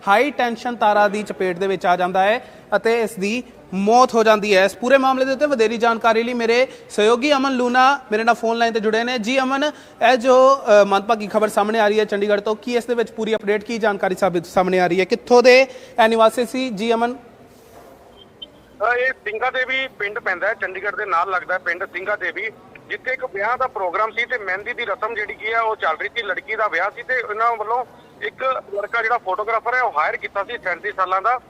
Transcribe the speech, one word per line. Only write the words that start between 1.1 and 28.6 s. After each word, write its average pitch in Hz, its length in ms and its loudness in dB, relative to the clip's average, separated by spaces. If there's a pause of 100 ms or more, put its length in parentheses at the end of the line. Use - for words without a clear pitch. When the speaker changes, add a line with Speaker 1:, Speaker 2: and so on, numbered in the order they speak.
Speaker 1:
ਚਪੇਟ 185 340 -4
ਦੇ 196 100 -4
ਵਿੱਚ 196 180 -4
ਆ 180 100 4
ਜਾਂਦਾ 180 280 0
ਹੈ 226 220 0 (300)
ਅਤੇ 226 260 0
ਇਸ 220 120 -4
ਦੀ 208 300 -4 (300)
ਮੌਤ 226 400 4
ਹੋ 226 100 4
ਜਾਂਦੀ 208 320 4
ਹੈ। 185 100 6
ਇਸ 196 100 -2
ਪੂਰੇ 254 220 2
ਮਾਮਲੇ 262 280 2
ਦੇ 269 80 -2
ਉੱਤੇ 269 120 0
ਵਧੇਰੀ 233 320 0
ਜਾਣਕਾਰੀ 226 460 2
ਲਈ 247 100 -4
ਮੇਰੇ 240 340 2 (220)
ਸਹਿਯੋਗੀ 233 440 2
ਅਮਨ 269 180 0
ਲੂਣਾ 254 480 2 (120)
ਮੇਰੇ 214 120 0
ਨਾਲ 233 120 4
ਫੋਨ 226 220 -2
ਲਾਈਨ 233 160 0
ਤੇ 226 60 0
ਜੁੜੇ 220 240 0
ਨੇ। 247 140 -4
ਜੀ 240 220 0
ਅਮਨ, 269 320 -2 (400)
ਇਹ 262 60 4
ਜੋ, 262 380 6
ਅ, 220 280 4
ਮੰਦਭਾਗੀ 202 440 0
ਖਬਰ 214 200 0
ਸਾਹਮਣੇ 214 320 0
ਆ 208 80 4
ਰਹੀ 214 120 2
ਹੈ 214 60 2
ਚੰਡੀਗੜ੍ਹ 202 360 0
ਤੋਂ, 214 140 -2
ਕੀ 240 200 -8
ਇਸ 233 100 -2
ਦੇ 247 100 -2
ਵਿੱਚ 226 160 -4
ਪੂਰੀ 220 240 -2
ਅਪਡੇਟ, 208 280 -2
ਕੀ 233 140 -6
ਜਾਣਕਾਰੀ 202 380 -2
ਸਾਬਿਤ, 175 300 -2
ਸਾਹਮਣੇ 185 340 0
ਆ 180 80 4
ਰਹੀ 175 120 0
ਹੈ? 185 60 2
ਕਿੱਥੋਂ 240 380 4
ਦੇ 254 180 10
ਇਹ - 480 0
ਨਿਵਾਸੀ 226 360 4
ਸੀ 262 240 -6
ਜੀ 226 240 -2
ਅਮਨ? 240 220 -2 (1700)
Speaker 2:
ਅ, 240 60 0
ਇਹ 254 160 -2
ਸਿੰਘਾ 220 380 -6
ਦੇਵੀ 262 380 -4
ਪਿੰਡ 208 320 -8
ਪੈਂਦਾ 190 280 -4
ਹੈ, 220 60 -2
ਚੰਡੀਗੜ੍ਹ 190 440 -8
ਦੇ 214 80 -6
ਨਾਲ 180 240 -2
ਲੱਗਦਾ 175 240 -4
ਹੈ 185 60 -4
ਪਿੰਡ 180 240 -6
ਸਿੰਘਾ 190 320 -6
ਦੇਵੀ, 185 360 -8 (380)
ਜਿੱਥੇ 208 220 -8
ਇੱਕ 254 220 -8
ਵਿਆਹ 214 240 -4
ਦਾ 254 100 -2
ਪ੍ਰੋਗਰਾਮ 208 440 -4
ਸੀ 226 140 -4
ਤੇ 240 120 -6
ਮਹਿੰਦੀ 202 360 -8
ਦੀ 240 120 -8
ਰਸਮ 214 300 -6
ਜਿਹੜੀ 208 180 -8
ਕੀ 208 200 -8
ਹੈ 226 80 0
ਉਹ 220 140 -2
ਚੱਲ 165 220 -4
ਰਹੀ 202 120 -8
ਸੀ, 226 140 -8
ਲੜਕੀ 190 320 -8
ਦਾ 214 120 -2
ਵਿਆਹ 175 280 -2
ਸੀ 240 80 -16
ਤੇ 254 100 -6
ਇਹਨਾਂ 208 420 -2
ਵੱਲੋਂ 220 300 -4 (360)
ਇੱਕ - 220 -10 (320)